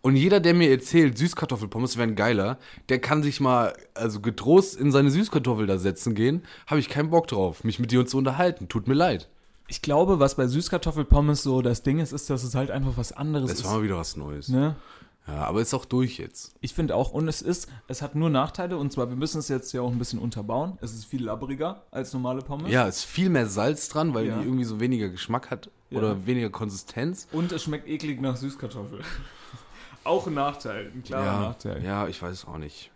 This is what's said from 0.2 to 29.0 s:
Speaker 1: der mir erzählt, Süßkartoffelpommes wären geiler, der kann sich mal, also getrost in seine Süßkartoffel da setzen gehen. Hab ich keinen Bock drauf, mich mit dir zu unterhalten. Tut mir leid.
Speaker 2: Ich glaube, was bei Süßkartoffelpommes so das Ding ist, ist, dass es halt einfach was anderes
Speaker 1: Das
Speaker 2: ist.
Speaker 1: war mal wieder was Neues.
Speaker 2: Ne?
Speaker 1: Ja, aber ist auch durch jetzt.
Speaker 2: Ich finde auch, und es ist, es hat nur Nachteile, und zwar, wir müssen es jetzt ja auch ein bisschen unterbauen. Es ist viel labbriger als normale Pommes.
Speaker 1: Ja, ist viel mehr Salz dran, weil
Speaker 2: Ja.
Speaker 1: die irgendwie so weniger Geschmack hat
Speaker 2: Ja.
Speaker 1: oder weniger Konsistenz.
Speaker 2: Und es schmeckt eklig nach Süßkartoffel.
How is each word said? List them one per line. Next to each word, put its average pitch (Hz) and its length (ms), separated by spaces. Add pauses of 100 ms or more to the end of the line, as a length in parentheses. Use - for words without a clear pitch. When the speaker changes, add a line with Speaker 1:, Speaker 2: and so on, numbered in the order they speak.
Speaker 1:
der 170 140
mir 170 180
erzählt, 131 460
Süßkartoffelpommes 117 800
wären 113 180
geiler, 107 420 (300)
der 127 120
kann 151 220
sich 143 200
mal, 123 320 (220)
also 110 260
getrost 151 580
in 139 120
seine 139 200
Süßkartoffel 135 560
da 98 100
setzen 98 380
gehen. 131 280 (240)
Hab 151 100
ich 131 120
keinen 151 200
Bock 165 180
drauf, 95 360
mich 113 160
mit 117 120
dir 123 140
zu 131 120
unterhalten. 135 520
Tut 110 180
mir 131 60
leid. 147 360 (380)
Speaker 2:
Ich - 140
glaube, 165 380
was 139 160
bei 131 120
Süßkartoffelpommes 147 960
so 131 180
das 120 220
Ding 139 160
ist, 147 140
ist, 147 160
dass 127 140
es 127 120
halt 135 160
einfach 135 240
was 120 160
anderes 147 400
Speaker 1:
Das - 80
Speaker 2:
ist. 95 60
Speaker 1:
war 101 120
mal 107 60
wieder 98 140
was - 180
Neues. 73 320
Speaker 2:
Ne? 139 280 (520)
Speaker 1:
Ja, 73 160
aber 98 180
ist 117 140
auch 131 100
durch 127 320
jetzt. - 440
Speaker 2:
Ich - 120
finde 147 220
auch, 123 160
und 160 160
es - 160
ist, 175 260 (180)
es - 140
hat 147 140
nur 160 160
Nachteile, 165 460
und 143 140
zwar, 123 180
wir 123 80
müssen 156 220
es - 100
jetzt 131 240
ja 123 80
auch 123 100
ein 120 80
bisschen 120 180
unterbauen. 117 640
Es 113 120
ist 110 120
viel 127 180
labbriger 135 680
als 127 220
normale 127 280
Pommes. 143 300
Speaker 1:
Ja, 120 160
ist - 160
viel 185 260
mehr 131 160
Salz 107 440
dran, 151 260
weil 113 120
Speaker 2:
Ja. 110 120
Speaker 1:
die 104 60
irgendwie 127 180
so 110 160
weniger 117 300
Geschmack 113 420
hat - 180 (220)
Speaker 2:
Ja. - 80
Speaker 1:
oder 101 260
weniger 120 240
Konsistenz. 110 840
Speaker 2:
Und 170 200
es 160 120
schmeckt 151 240
eklig 151 340
nach 131 160
Süßkartoffel. 127 680